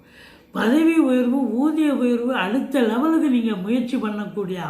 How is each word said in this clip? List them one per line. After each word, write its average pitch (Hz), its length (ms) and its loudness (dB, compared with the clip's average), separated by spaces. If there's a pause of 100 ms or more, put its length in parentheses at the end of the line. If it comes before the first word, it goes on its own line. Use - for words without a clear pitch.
(520)
பதவி 320 460 2
உயர்வு, 254 420 2 (140)
ஊதிய 302 400 0
உயர்வு 240 400 0
அடுத்த 240 460 -2
லெவலுக்கு 285 500 2
நீங்க 226 260 0
முயற்சி 240 400 -4
பண்ணக்கூடிய 202 640 -6 (100)